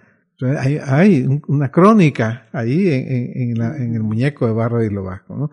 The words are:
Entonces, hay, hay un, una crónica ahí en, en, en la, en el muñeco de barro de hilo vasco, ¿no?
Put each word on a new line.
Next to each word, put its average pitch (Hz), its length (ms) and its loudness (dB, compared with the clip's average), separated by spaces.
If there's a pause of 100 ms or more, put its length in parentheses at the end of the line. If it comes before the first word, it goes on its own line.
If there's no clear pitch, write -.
(380)
Entonces, 131 280 -4
hay, 143 180 0
hay 143 420 4
un, 139 220 0
una 143 240 0
crónica 160 800 4
ahí 139 380 0
en, 131 180 -2
en, 123 440 -4
en 113 60 -4
la, 113 200 -4
en 120 180 -4
el 110 80 -4
muñeco 120 420 -2
de 113 60 0
barro 117 280 -2
de 113 80 0
hilo 101 180 -4
vasco, - 320 -12
¿no? 143 160 -6